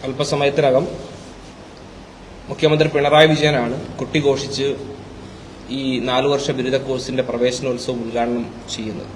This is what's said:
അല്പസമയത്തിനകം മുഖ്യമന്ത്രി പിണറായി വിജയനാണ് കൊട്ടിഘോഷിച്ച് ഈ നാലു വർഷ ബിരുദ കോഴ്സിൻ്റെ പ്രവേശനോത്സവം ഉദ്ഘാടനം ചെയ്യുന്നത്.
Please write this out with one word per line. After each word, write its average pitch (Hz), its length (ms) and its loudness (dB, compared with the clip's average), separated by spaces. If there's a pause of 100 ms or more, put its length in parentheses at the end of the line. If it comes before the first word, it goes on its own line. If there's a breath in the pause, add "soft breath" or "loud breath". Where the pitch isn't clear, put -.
അല്പസമയത്തിനകം 139 800 2 (1700)
മുഖ്യമന്ത്രി 151 440 4
പിണറായി 151 380 8
വിജയനാണ് 135 440 2 (240)
കൊട്ടിഘോഷിച്ച് 139 680 0 (1120)
ഈ - 20 -4 (280)
നാലു 131 240 2
വർഷ 139 140 0 (120)
ബിരുദ 127 180 0 (100)
കോഴ്സിൻ്റെ 131 440 -2
പ്രവേശനോത്സവം 123 720 0
ഉദ്ഘാടനം 117 400 -2 (300)
ചെയ്യുന്നത്. 104 420 -8